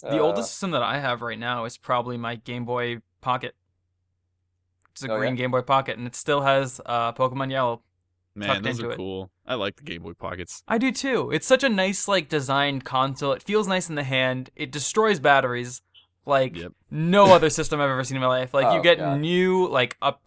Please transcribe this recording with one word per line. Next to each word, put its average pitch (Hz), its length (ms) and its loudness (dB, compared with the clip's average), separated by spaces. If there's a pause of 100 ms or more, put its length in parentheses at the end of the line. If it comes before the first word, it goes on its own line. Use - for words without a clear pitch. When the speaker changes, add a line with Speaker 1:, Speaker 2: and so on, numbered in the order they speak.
Speaker 1:
the - 60 -12 (100)
Speaker 2:
Uh, - 20 2
Speaker 1:
oldest 214 320 0
system 190 200 -6
that 127 120 0
I 120 160 -2
have 123 220 -4
right 117 160 -6
now 120 280 -4
is 120 120 -10
probably 123 400 -2
my 117 180 -6
Game 120 300 -10
Boy 120 320 -4 (240)
Pocket. 127 340 -4 (1400)
It's - 100 -14
a 127 80 -8
Speaker 2:
Oh, 107 60 0
Speaker 1:
green 113 180 -2
Speaker 2:
yeah? 123 80 -2
Speaker 1:
Game 123 80 -2
Boy 127 100 2
Pocket, 135 360 0
and 120 100 -10
it 120 80 -12
still 143 260 0
has, 135 440 0
uh, 117 280 0
Pokemon 131 380 -2
Yellow 123 300 -2 (520)
Speaker 3:
Man, 101 160 -6
Speaker 1:
tucked 101 140 -2
Speaker 3:
those 120 160 -4
Speaker 1:
into 120 100 -6
Speaker 3:
are 117 40 -6
Speaker 1:
it. - 40 -8
Speaker 3:
cool. 95 340 -10 (140)
I 131 100 -6
like 101 200 -4
the - 80 -20
Game 85 200 -12
Boy 87 100 -14
Pockets. 90 540 -12
Speaker 1:
I 233 100 0
do 254 140 0
too. 208 400 -4
It's 160 140 -2
such 262 180 4
a 269 60 2
nice, 190 380 -2
like, 185 200 0
designed 139 560 -2
console. 135 500 -2
It - 100 -4
feels 208 240 0
nice 185 220 -2
in 160 60 -8
the 147 80 -4
hand. 131 520 -2
It 143 160 -8
destroys 196 480 0
batteries 123 640 4 (440)
like 131 300 2
Speaker 3:
Yep. 85 160 -10 (180)
Speaker 1:
no 175 440 4
other 160 180 8
system 156 280 -2
I've 143 120 2
ever 131 120 -2
seen 127 140 -6
in 131 40 -4
my 127 60 2
life. 127 280 0
Like, 127 180 6
you 95 60 4
Speaker 2:
Oh, - 40 0
Speaker 1:
get 170 140 8
Speaker 2:
God. 143 220 -2
Speaker 1:
new, 180 480 2
like, 127 340 0
up, 139 260 0